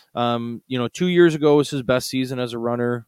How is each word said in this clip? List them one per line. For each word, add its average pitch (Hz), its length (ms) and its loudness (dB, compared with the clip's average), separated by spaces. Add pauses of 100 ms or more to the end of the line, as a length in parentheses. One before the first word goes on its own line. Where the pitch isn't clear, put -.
(140)
um, 120 520 -4
you 131 120 -6
know, 120 100 -4
two 180 200 -4
years 175 260 6
ago 147 220 4
was 143 120 2
his 139 140 -6
best 127 260 0
season 131 300 -4
as 120 160 -6
a 117 40 -8
runner. 120 500 -4